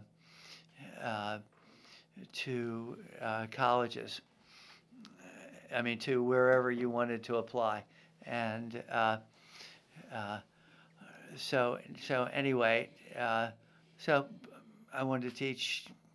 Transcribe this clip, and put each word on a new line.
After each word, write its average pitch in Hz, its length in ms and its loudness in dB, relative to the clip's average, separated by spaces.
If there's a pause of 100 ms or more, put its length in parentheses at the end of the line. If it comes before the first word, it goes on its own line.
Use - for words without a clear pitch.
(1040)
uh, 107 360 -4 (920)
to, 120 640 -4 (240)
uh, 113 300 -2
colleges. 120 720 2 (1500)
I 123 80 2
mean, 120 180 0
to 127 220 2
wherever 127 480 6
you 123 180 0
wanted 117 360 0
to 120 140 0
apply. 110 460 0 (380)
And, 117 680 -4
uh, 113 300 4 (920)
uh, 104 260 -6 (960)
so, 123 420 0 (220)
so 127 320 0
anyway, 123 580 4 (280)
uh, 113 320 0 (480)
so 139 280 4 (680)
I 135 80 -2
wanted 131 280 0
to 120 60 -12
teach. - 500 -4 (280)